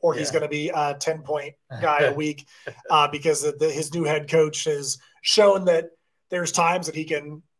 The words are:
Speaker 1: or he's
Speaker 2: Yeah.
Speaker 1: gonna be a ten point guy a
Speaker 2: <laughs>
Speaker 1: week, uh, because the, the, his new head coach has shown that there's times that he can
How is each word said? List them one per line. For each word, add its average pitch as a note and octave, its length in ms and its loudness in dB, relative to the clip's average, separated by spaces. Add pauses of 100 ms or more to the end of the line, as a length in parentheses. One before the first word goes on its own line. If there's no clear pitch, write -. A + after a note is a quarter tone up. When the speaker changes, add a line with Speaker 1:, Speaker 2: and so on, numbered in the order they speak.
Speaker 1:
or D#3+ 120 2
he's D3+ 140 -4
Speaker 2:
Yeah. D#3 120 0
Speaker 1:
gonna D3+ 80 -4
be D3+ 220 -4
a D3 280 -2
ten D#3+ 240 -4
point D3 320 -6 (260)
guy D3+ 200 2
a C#3 140 2
Speaker 2:
<laughs> - 0 -
Speaker 1:
week, D3+ 340 -6 (420)
uh, D3+ 180 6
because D3 340 -2
the, D3 100 -2
the, D3+ 180 0
his D3 240 -6
new E3+ 100 -2
head D3 240 -2
coach D#3 360 2
has C#3+ 340 -4 (240)
shown G3 440 6
that E3+ 240 2 (400)
there's F3 220 -4
times F3 340 2
that D#3+ 80 -8
he D#3 100 -6
can D3+ 380 -6 (180)